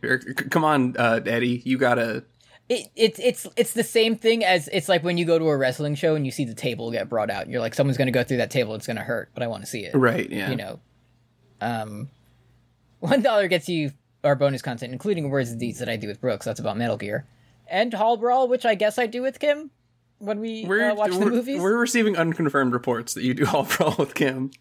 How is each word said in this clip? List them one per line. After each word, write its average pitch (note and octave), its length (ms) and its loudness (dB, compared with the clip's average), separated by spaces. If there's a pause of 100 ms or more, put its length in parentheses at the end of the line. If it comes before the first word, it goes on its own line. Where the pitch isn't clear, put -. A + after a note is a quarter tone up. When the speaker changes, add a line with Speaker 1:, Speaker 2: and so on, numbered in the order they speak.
Speaker 1:
or, B2+ 180 0
c-, C3 140 -12
come D3+ 300 0
on, C3+ 340 4
uh, A2+ 260 4
Eddie, A#2+ 400 0
you B2+ 140 0
gotta" A#2+ 460 2 (440)
Speaker 2:
It, A#3 260 -2
it's, A3+ 240 2
it's, B3 280 -2 (100)
it's - 160 0
the A3+ 100 0
same A3+ 320 2
thing A3+ 300 2
as, F3+ 240 2
it's F#3+ 200 -2
like F3 140 4
when F3 160 0
you F3 60 0
go E3 160 4
to D#3+ 80 2
a D3 80 4
wrestling C#3 400 0
show D#3+ 180 2
and D3 100 0
you C3 60 -2
see C#3+ 140 -4
the A2+ 100 -6
table A#2 380 -4
get G#2+ 160 -4
brought G#2+ 200 0
out. G2+ 200 -4
You're B2 120 -4
like, A2+ 140 -4
"Someone's C#3 240 2
gonna C3 140 2
go B2 120 4
through B2+ 140 -2
that A2+ 120 -2
table. A2 260 0
It's G#2+ 100 -12
gonna A2+ 160 -4
hurt, - 320 -4
but B2+ 80 -8
I A#2+ 60 -2
wanna G#2 180 -8
see G#2+ 180 -8
it." - 100 -4
Speaker 1:
Right, B2 360 4
yeah. G2 200 -4
Speaker 2:
You - 60 -2
know? - 240 -10 (800)
Um, A2+ 480 -6 (920)
one A#3 220 2
dollar G#3 260 2
gets F3 200 0
you D#3 240 -2 (300)
our C#3+ 140 4
bonus C#3 260 2
content, B2 300 -8
including D#3+ 380 -4
Words C3 200 0
and A#2 80 -8
Deeds A#2+ 220 -6
That B2 80 -6
I A#2 80 -2
Do G#2+ 100 -6
with G#2 140 -8
Brooks. A#2+ 240 -2
That's A2+ 160 -6
about G#2+ 160 -4
Metal A2+ 220 0
Gear. G#2 280 -6 (400)
And A3 260 0
Hall A3 260 2
Brawl, B3 300 2
which B3 180 0
I A3 80 4
guess G#3 240 0
I A#3+ 80 2
do A#3+ 160 -6
with C4 180 -4
Kim D4 300 0 (480)
when G#3 220 -6
we, A3 260 -8
Speaker 1:
We're, G#3 240 2
Speaker 2:
uh, G#3 40 0
watch G#3 180 0
the F3+ 60 0
Speaker 1:
we're, A3+ 120 2
Speaker 2:
movies. B3 300 -2
Speaker 1:
we're G3+ 180 2
receiving A#3 400 2
unconfirmed D3 560 2
reports A#2+ 400 -2
that - 100 -4
you B2+ 100 2
do C#3+ 120 2
<laughs> - 0 -
Hall C#3+ 180 2
Brawl - 340 0
with C#3 160 -2
Kim. C3 360 0 (100)